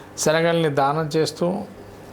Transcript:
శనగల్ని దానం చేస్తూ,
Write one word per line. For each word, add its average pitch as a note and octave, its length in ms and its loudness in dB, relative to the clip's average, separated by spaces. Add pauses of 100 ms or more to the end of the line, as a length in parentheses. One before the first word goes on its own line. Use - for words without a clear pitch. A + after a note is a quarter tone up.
(180)
శనగల్ని E3 520 4
దానం C#3+ 460 0
చేస్తూ, D#3+ 380 0 (600)